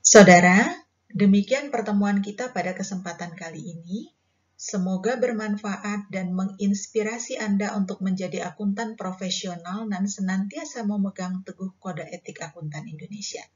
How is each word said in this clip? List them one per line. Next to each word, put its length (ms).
Saudara, 800
demikian 640
pertemuan 480
kita 320
pada 220
kesempatan 580
kali 380
ini. 420
Semoga 640
bermanfaat 880
dan 240
menginspirasi 1120
Anda 320
untuk 240
menjadi 480
akuntan 480
profesional 960
dan 160
senantiasa 800
memegang 560
teguh 400
kode 320
etik 320
akuntan 400
Indonesia. 560